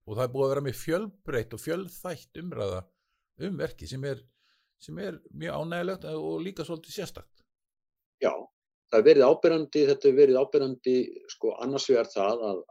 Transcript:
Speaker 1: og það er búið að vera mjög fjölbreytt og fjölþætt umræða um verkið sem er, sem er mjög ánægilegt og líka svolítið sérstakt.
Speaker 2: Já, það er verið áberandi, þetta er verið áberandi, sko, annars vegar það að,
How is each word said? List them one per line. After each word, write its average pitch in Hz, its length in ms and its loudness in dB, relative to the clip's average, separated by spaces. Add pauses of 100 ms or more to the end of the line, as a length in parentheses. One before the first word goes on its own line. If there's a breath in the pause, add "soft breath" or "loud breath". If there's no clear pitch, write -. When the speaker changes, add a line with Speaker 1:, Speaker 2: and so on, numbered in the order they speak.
Speaker 1:
og 107 140 -12
það 123 80 -2
er 123 80 -4
búið 135 140 0
að 135 60 2
vera 143 120 -2
mjög 127 160 -6
fjölbreytt 160 760 -6
og 107 60 -14
fjölþætt 175 800 -10
umræða 107 400 -6 (580)
um 185 180 -6
verkið - 340 -8
sem 131 140 -8
er, 131 180 -8 (600)
sem 160 160 -14
er 185 200 -10 (100)
mjög 143 300 -10
ánægilegt 175 480 -6
og 156 340 -6
líka 175 240 -8
svolítið 165 300 -12
sérstakt. - 480 -12 (800)
Speaker 2:
Já, 85 80 2 (600)
það 113 80 6
er 104 40 6
verið 143 220 8
áberandi, 160 580 2
þetta 139 240 4
er 131 80 6
verið 135 240 8
áberandi, 135 540 0 (320)
sko, - 320 -4
annars 131 300 -4
vegar 117 200 4
það 110 380 0
að, 95 140 -4 (100)